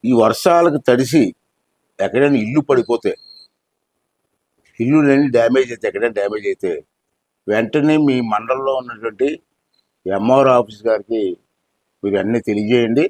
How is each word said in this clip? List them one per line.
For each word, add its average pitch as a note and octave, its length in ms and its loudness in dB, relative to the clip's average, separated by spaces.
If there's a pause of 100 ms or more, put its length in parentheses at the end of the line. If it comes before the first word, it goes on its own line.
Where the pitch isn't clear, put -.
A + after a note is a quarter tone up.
ఈ B2 80 -2 (100)
వర్షాలకు D#3 640 2
తడిసి B2+ 340 2 (760)
ఎక్కడైనా C3 460 0
ఇల్లు C#3 240 -2
పడిపోతే, A#2 420 0 (1700)
ఇల్లు C3+ 280 2
లేని C#3 200 4 (100)
డ్యామేజ్ A#2+ 360 2
అయితే, A2 140 -10
ఎక్కడైనా G#2 320 -4
డ్యామేజ్ G2+ 320 -4
అయితే F#2 200 -6 (760)
వెంటనే B2+ 480 0 (120)
మీ C3 80 0 (160)
మండలంలో C3 500 -4
ఉన్నటువంటి A#2 460 -6 (800)
ఎంఆర్ A#2+ 520 2
ఆఫీస్ G#2+ 300 -4
గారికి A2 340 -2 (840)
మీరు G2+ 180 -2
అన్నీ A2 260 -2
తెలియజేయండి. A#2 640 0